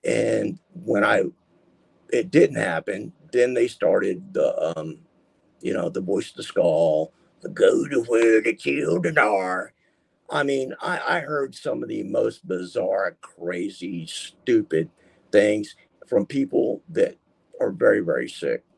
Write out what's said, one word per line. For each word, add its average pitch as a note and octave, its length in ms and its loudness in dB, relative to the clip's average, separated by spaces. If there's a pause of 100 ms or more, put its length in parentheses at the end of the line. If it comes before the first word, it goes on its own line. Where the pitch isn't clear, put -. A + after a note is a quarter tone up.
And A2 560 0 (140)
when G#2+ 320 -2
I, G#2 200 4 (880)
it A#2 180 0
didn't C#3+ 260 4
happen, G2 560 -4 (200)
then B2 220 2
they B2 140 2
started - 640 0
the, D#2+ 440 0
um, D#2 200 -10 (600)
you - 140 -4
know, F2 160 -2
the - 120 -6
voice F#2+ 280 -2
of - 60 -20
the - 80 -12
skull, D#2+ 680 2 (300)
the - 80 -10
Go G2 380 4
to A#2+ 160 0
where A2+ 380 4
the A2+ 120 0
children D#3 640 -2
are. F#2 540 0 (580)
I D3 120 -2
mean, C#3 380 -2
I, F3 200 -4 (180)
I - 20 -2
heard C#3+ 340 -4
some B2 280 -6
of A#2+ 60 -8
the G#2+ 160 -6
most A2+ 440 -2
bizarre, F#2 720 -2
crazy, F2 880 -8
stupid - 840 -2 (420)
things G#2 440 2 (320)
from G#2 180 0
people C3 640 -2
that - 260 0 (440)
are - 120 0
very, G#2 280 4
very C2+ 280 -2
sick. - 360 -4 (140)